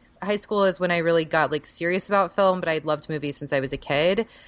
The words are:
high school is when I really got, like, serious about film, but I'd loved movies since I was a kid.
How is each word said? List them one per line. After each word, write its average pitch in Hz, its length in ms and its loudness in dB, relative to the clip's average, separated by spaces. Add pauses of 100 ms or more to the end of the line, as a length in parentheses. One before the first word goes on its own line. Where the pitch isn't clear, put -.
(220)
high 202 160 -2
school 202 280 0
is 185 160 0
when 180 100 0
I 175 60 2
really 165 260 2
got, 156 260 2
like, 147 160 -4
serious 180 440 -4
about 196 260 2
film, 190 240 4
but 170 80 -4
I'd 156 160 0
loved 151 240 -4
movies 147 300 -6
since 143 160 -8
I 139 80 2
was 131 100 -4
a 139 60 -4
kid. 175 500 0 (200)